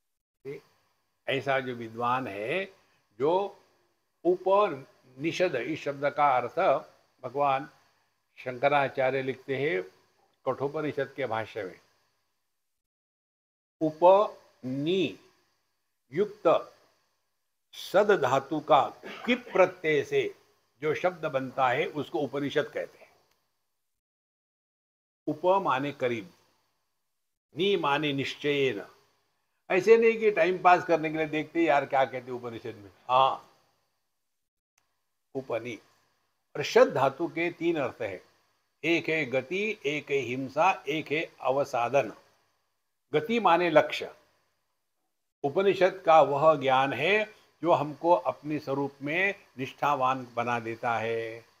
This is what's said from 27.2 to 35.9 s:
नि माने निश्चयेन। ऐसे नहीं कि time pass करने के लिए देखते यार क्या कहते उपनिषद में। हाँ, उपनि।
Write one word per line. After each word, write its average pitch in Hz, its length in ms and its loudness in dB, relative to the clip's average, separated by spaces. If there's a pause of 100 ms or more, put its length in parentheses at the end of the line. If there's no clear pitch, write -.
नि 196 200 0
माने 147 360 0
निश्चयेन। 135 720 -2 (840)
ऐसे 185 280 6
नहीं 226 220 2
कि 214 120 2
time 175 320 0
pass 180 200 6
करने 160 280 0
के 160 60 -6
लिए 160 80 -2
देखते 151 360 -4
यार 143 240 4
क्या 135 200 2
कहते 123 260 -12
उपनिषद 117 440 -10
में। 101 160 -20 (180)
हाँ, 131 500 2 (1800)
उपनि। 120 440 -8 (760)